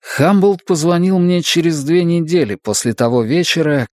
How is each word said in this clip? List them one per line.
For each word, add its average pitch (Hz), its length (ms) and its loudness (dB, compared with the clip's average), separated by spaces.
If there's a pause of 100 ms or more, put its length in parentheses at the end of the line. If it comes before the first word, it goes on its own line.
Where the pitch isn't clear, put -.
Хамблд 190 600 2
позвонил 175 520 0
мне 175 240 0
через 160 420 -2
две 170 200 0
недели 170 520 0
после 110 380 -4
того 117 300 0
вечера, 147 720 0